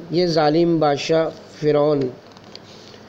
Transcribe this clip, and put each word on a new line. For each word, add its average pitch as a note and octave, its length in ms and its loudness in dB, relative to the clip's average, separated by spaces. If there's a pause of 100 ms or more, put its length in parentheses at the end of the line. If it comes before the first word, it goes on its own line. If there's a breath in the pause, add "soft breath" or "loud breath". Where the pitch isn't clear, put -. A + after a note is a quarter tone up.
(120)
ये F3 140 0
जालिम E3 540 2
बादशाह D3+ 480 0
फ़िरौन। D3 840 -2 (960 loud breath)